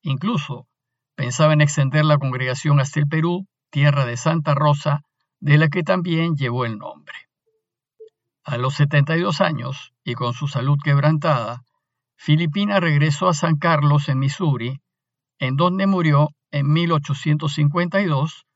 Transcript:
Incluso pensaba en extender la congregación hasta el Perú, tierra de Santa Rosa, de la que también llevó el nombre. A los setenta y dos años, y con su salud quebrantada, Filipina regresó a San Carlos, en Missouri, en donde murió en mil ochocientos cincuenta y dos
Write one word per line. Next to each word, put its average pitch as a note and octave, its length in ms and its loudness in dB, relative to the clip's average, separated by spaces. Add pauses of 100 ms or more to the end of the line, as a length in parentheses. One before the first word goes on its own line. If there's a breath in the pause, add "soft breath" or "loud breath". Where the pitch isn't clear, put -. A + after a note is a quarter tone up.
Incluso C#3 640 -6 (480)
pensaba C#3 380 -2
en D3+ 80 2
extender D3 420 0
la D3+ 140 4
congregación C3 640 0
hasta C#3 200 -2
el D3 80 0
Perú, E3+ 400 -2 (220)
tierra C#3 360 2
de A#2+ 120 -6
Santa D3+ 360 -2
Rosa, D3 500 0 (360)
de D3 180 4
la D#3 120 4
que D#3+ 140 -2
también E3+ 520 0
llevó B2+ 300 -2
el G#2+ 140 -6
nombre. - 360 -16 (1300)
A - 140 -6
los B2+ 160 -2
setenta D3 420 2
y E3+ 60 0
dos F#3 200 -2
años, C3+ 520 -4 (100)
y A#2+ 120 -6
con A#2+ 180 -4
su C#3+ 140 -6
salud C#3+ 360 -2
quebrantada, C#3+ 800 0 (560)
Filipina F3 640 0
regresó D#3 500 2
a E3+ 40 2
San E3 220 0
Carlos, D3 540 2
en C3 100 0
Missouri, C#3 600 -2 (560)
en C3 180 -2
donde F3+ 320 2
murió D3+ 420 4 (220)
en C#3+ 220 0
mil E3+ 180 2
ochocientos D3 600 -2
cincuenta E3+ 480 0
y G3+ 40 0
dos D#3 400 -2 (100)